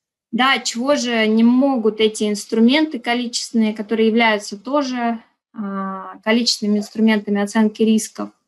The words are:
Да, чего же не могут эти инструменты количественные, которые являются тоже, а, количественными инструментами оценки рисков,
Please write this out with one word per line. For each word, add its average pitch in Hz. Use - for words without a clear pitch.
Да, 254
чего 262
же 233
не 226
могут 240
эти 214
инструменты 247
количественные, 233
которые 220
являются 214
тоже, 247
а, 190
количественными 220
инструментами 208
оценки 214
рисков, 214